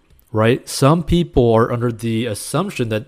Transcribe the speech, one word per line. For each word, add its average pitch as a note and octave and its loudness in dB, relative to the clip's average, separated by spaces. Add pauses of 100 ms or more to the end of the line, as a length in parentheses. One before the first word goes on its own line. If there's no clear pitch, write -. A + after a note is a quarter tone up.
(320)
Right? A2 0
Some D#3 2
people D#3+ 2
are A#2 4
under A#2+ -2
the A2+ -4
assumption B2+ -6
that G#2+ -4